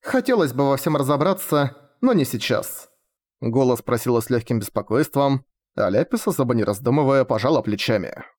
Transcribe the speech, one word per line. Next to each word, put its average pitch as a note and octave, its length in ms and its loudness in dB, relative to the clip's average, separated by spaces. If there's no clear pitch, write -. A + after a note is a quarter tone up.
"Хотелось A#3 520 0
бы C#3 160 0
во C3+ 80 2
всем D#3 180 -2
разобраться, D3 800 0
но B3+ 120 2
не D3+ 120 4
сейчас". - 640 -4
Голос B2 400 0
просила A#2+ 380 0
с A2+ 100 -6
легким A#2 300 0
беспокойством, C3+ 880 -2
а G2+ 140 0
Ляпис, C3+ 380 0
особо C3 260 0
не A2+ 100 2
раздумывая, C3 600 2
пожала A#2+ 380 0
плечами. G#2 640 -2